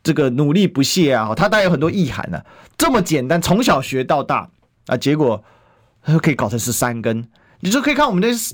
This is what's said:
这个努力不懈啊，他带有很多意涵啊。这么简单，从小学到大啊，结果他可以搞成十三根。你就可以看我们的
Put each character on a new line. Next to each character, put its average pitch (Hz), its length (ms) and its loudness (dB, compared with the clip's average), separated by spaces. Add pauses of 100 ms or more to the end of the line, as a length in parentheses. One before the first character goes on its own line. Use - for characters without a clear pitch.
这 160 100 0
个 143 180 0
努 143 220 0
力 190 140 4
不 139 160 -2
懈 156 320 2
啊， 110 200 -2
他 185 140 0
带 208 140 2
有 185 80 2
很 151 100 0
多 160 100 0
意 180 200 0
涵 - 120 -8 (120)
啊。 - 100 -10 (320)
这 311 140 0
么 247 100 4
简 151 260 0
单， 165 140 0
从 190 220 2
小 180 180 2
学 131 240 -4
到 147 180 0
大 120 280 -4 (380)
啊， 127 80 0
结 139 200 0
果 120 260 0 (600)
他 156 160 2
可 160 120 2
以 143 40 0
搞 113 160 -2
成 120 80 -4
十 113 120 -4
三 117 300 -2
根。 113 260 -4 (340)
你 180 100 -4
就 254 100 2
可 269 100 0
以 294 40 0
看 285 120 2
我 247 60 -2
们 175 80 2
的 220 80 2 (260)